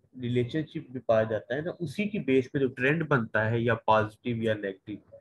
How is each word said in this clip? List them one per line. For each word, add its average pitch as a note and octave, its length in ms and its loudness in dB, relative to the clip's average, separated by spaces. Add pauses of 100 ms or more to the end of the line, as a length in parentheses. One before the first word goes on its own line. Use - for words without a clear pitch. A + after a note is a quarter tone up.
(180)
relationship B2+ 720 -4
भी B2+ 80 -10
पाया A2+ 240 2
जाता A2 320 -4
है D3+ 100 -6
ना, F3 60 -6
उसी F3 340 -4
की G#3 140 -4
base C3 340 2
पे C#3+ 60 0
जो C3+ 80 2
trend C#3 400 0
बनता A2 360 2
है A#2 200 0
या A#2 100 2
positive A2 640 0
या A2+ 160 0
negative, G2+ 440 -6 (240)